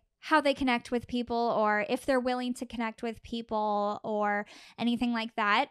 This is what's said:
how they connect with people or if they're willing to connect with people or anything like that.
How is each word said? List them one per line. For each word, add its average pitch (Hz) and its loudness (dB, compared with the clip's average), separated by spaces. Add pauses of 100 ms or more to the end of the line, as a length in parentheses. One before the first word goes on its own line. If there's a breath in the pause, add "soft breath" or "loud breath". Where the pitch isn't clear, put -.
(200)
how 311 4
they 285 4
connect 254 0
with 240 -2
people 240 -2
or 214 2
if 254 -2
they're 269 4
willing 247 -2
to 254 -10
connect 220 -6
with 226 -6
people 214 -2
or 208 0 (320 loud breath)
anything 240 0
like 226 -4
that. 220 4